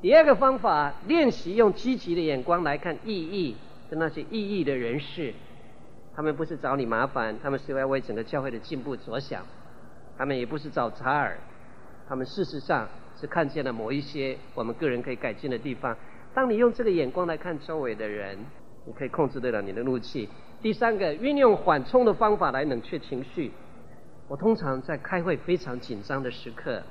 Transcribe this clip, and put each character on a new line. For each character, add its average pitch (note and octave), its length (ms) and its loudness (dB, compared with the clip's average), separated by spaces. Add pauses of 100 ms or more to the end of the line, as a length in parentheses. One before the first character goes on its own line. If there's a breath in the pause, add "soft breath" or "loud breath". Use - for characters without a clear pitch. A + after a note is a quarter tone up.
第 G#3 140 8
二 D#4+ 80 12
个 D4 100 10
方 C4 240 6
法， D3+ 360 2 (140)
练 D4 220 6
习 F#3 280 -2
用 A3 160 8
积 B3+ 220 0
极 E3+ 200 -2
的 F3 60 0
眼 C#3+ 200 2
光 E3+ 220 2
来 D3 140 2
看 D#3+ 260 -4
异 A3 100 -4
议， E3 420 -2 (320)
跟 D#3 120 -6
那 D#3+ 100 2
些 C3+ 220 -8
异 G#3 260 -2
议 E3+ 60 2
的 C#3 120 2
人 A#2+ 240 -2
士， D3 320 -6 (840)
他 D3+ 80 -4
们 D#3 120 0
不 D#3 80 -2
是 D#3 140 -6
找 C3+ 180 0
你 C3+ 120 0
麻 A#2 180 2
烦， A#2 380 -2
他 C#3+ 80 0
们 C3+ 80 0
是 C#3 140 -8
要 C3+ 120 0
为 C3+ 160 2
整 A#2+ 140 -6
个 A2+ 80 -4
教 C#3+ 180 -2
会 C3+ 80 -4
的 A#2 80 -6
进 C3 240 -8
步 B2+ 140 -6
着 A2+ 240 -6
想， G#2 260 -8 (720)
他 B2+ 80 0
们 C#3 100 0
也 B2 80 -2
不 C3+ 140 -4
是 D3 140 -8
找 B2 180 0
茬 B2+ 220 -2
儿， C3 260 0 (680)
他 C3+ 80 -4
们 C3 100 -2
事 F#3+ 180 -2
实 D3+ 160 -4
上 C3 280 0 (320)
是 D3 80 -8
看 D#3+ 200 2
见 C3+ 160 -4
了 C3 80 -2
某 A2+ 200 -4
一 C#3+ 100 0
些 C3+ 340 -4 (200)
我 A#2 80 -4
们 A#2 100 -2
个 C#3+ 160 0
人 B2 140 -2
可 C#3 80 -6
以 B2 40 -4
改 A#2 160 -4
进 G#2+ 200 -6
的 A#2+ 60 -2
地 B2 180 -4
方。 A#2 200 -4 (380 loud breath)
当 C4 160 4
你 A3 60 4
用 A#3 160 6
这 A#3 120 -2
个 A3+ 60 4
眼 E3+ 220 2
光 F3+ 160 0
来 D#3+ 100 -2
看 E3 220 -6
周 D#3+ 200 -6
围 B2 140 -2
的 G#2+ 140 -6
人， G2 320 -6 (460)
你 A#2 80 -12
可 C#3 120 -6
以 - 40 -4
控 C#3 200 2
制 C3 100 -6
得 B2 120 0
了 G#2+ 100 0
你 G2 100 -4
的 A2 120 -4
怒 B2+ 160 2
气。 A2 280 -6 (360 loud breath)
第 A3 100 2
三 A3+ 240 2
个， F3 160 2
运 C#4+ 240 2
用 A#3+ 180 10
缓 D3 300 4
冲 B3 180 6
的 A3 80 8
方 G#3 240 6
法 F3 140 4
来 C3 140 0
冷 C3 180 0
却 - 160 -6
情 C3+ 260 -6
绪。 C3+ 280 -4 (760)
我 C#3 80 -6
通 G#3+ 200 4
常 C3+ 260 -2
在 D3+ 160 -4
开 F3 240 -2
会 E3 160 2
非 F3 180 0
常 B2+ 240 -4
紧 A2 220 -8
张 C3+ 220 -2
的 B2+ 80 -2
时 - 180 -12
刻 A2+ 420 -6